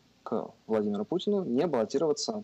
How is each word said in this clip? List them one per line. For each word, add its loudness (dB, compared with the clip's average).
к -4
Владимиру 0
Путину 0
не 2
баллотироваться 0